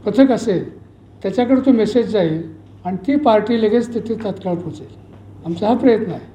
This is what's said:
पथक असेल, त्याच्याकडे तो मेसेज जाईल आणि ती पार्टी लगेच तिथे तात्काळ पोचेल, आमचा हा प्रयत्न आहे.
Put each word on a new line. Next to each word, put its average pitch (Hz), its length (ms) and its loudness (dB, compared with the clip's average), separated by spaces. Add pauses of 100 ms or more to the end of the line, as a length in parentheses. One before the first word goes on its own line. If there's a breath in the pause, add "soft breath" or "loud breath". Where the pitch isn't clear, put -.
पथक 254 260 4
असेल, 202 320 0 (600)
त्याच्याकडे 247 420 2
तो 277 60 6
मेसेज 220 360 2
जाईल 165 340 0 (440)
आणि 185 120 -4 (100)
ती 277 80 2
पार्टी 233 460 2
लगेच 220 320 0
तिथे 226 300 -4
तात्काळ 185 320 -4
पोचेल, - 320 -10 (580)
आमचा 170 220 -4
हा 226 60 2
प्रयत्न 220 380 2
आहे. - 220 -12